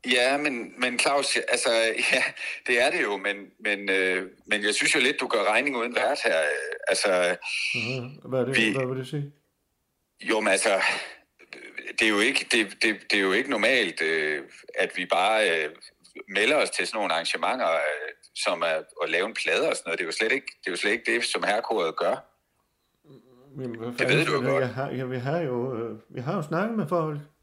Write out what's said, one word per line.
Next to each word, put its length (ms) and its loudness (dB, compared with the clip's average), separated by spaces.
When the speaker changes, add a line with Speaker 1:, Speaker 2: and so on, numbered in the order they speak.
Speaker 1:
Ja, 240 4
men, 440 -4
men 180 -2
Claus, 380 2
ja, 120 0
altså, 220 0
<laughs> 180 0
ja, 100 4
det 160 4
er 80 4
det 120 0
jo, 140 0
men, 200 -2
men, 300 -2
øh, 320 2
men 160 0
jeg 120 2
synes 200 2
jo 60 4
lidt, 200 2
du 60 -2
gør 260 2
regning 240 2
uden 180 -2
vært 300 2
her, 160 4
øh, 380 -2
altså, 480 2
Speaker 2:
Mhm. 560 -6
Hvad 100 2
er 40 4
det, 120 0
Speaker 1:
vi 200 4
Speaker 2:
hvad 100 0
vil 120 -4
det 100 -8
sige? 240 -6
Speaker 1:
Jo, 100 2
men 80 0
altså, 220 2
det 80 4
er 40 6
jo 80 4
ikke, 340 2
det, 300 2
det, 140 2
det 80 2
er 40 4
jo 100 4
ikke 180 2
normalt, 520 2
øh, 400 0
at 220 0
vi 100 -4
bare, 440 2
øh, 200 0
melder 280 2
os 140 2
til 160 -4
sådan 120 -6
nogle 160 0
arrangementer, 580 0
øh, 360 -2
som 280 -2
at, 220 0
at 80 -2
lave 160 2
en 80 -8
plade 360 0
og 60 0
sådan 120 -8
noget. 100 -4
Det 60 -4
er 40 -6
jo 40 -6
slet 200 0
ikke, 140 -2
det 60 -10
er 40 -4
jo 60 -4
slet 160 0
ikke 220 -2
det, 100 0
som 200 -2
herrekoret 520 0
gør. 180 2
Speaker 2:
Jamen, 180 -8
hvad 100 -6
Speaker 1:
Det 100 -8
Speaker 2:
fanden 200 2
Speaker 1:
ved 80 2
du 60 0
jo 60 2
Speaker 2:
skal 80 0
det? 60 2
Speaker 1:
godt. 120 2
Speaker 2:
Jeg 100 -4
har, 160 -4
ja, 140 -4
vi 140 -4
har 220 -2
jo, 380 -2
øh, 180 -6
vi 120 -10
har 160 -4
jo 60 -2
snakket 360 -2
med 100 -2
folk. 300 0